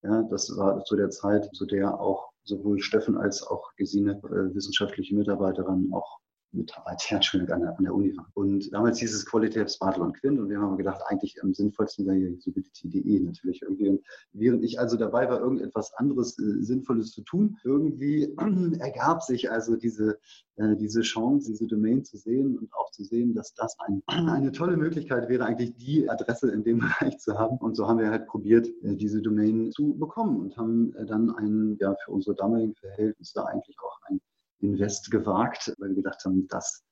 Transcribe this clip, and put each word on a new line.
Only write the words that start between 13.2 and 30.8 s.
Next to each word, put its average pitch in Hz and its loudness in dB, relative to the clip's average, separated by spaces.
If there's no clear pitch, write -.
irgendwie. 98 -2
Und 98 2
während 110 2
ich - -4
also 120 2
dabei 113 2
war, 127 0
irgendetwas 123 -2
anderes, 123 0
äh, 101 0
Sinnvolles 117 -2
zu 107 -14
tun, 208 0
irgendwie 143 2
<clears throat> 180 2
ergab 143 0
sich 120 -2
also 113 0
diese, 107 0
äh, 107 2
diese 104 0
Chance, 117 0
diese 110 -4
Domain 113 2
zu - -20
sehen 123 0
und - -10
auch 117 -6
zu - -12
sehen, 117 0
dass - -4
das 110 -6
ein, 98 0
<clears throat> - -10
eine 151 2
tolle 170 2
Möglichkeit 151 0
wäre, 123 2
eigentlich 117 -2
die 135 2
Adresse 123 0
in 107 0
dem 117 4
<laughs> 117 2
Bereich - 0
zu 104 -2
haben. 113 0
Und 113 -2
so 110 0
haben 113 4
wir 107 4
halt 110 -2
probiert, 113 6
äh, 101 -2
diese 104 0
Domain 110 2
zu 147 0
bekommen 156 -2
und - -8
haben, 117 2